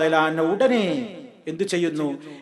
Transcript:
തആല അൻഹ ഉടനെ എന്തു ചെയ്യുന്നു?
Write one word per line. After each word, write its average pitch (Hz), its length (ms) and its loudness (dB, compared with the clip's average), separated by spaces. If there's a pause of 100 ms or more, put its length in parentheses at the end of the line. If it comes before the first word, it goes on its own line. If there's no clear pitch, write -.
തആല 160 160 2
അൻഹ 160 240 2
ഉടനെ 185 760 2 (320)
എന്തു 160 140 -6
ചെയ്യുന്നു? 156 600 -2 (200)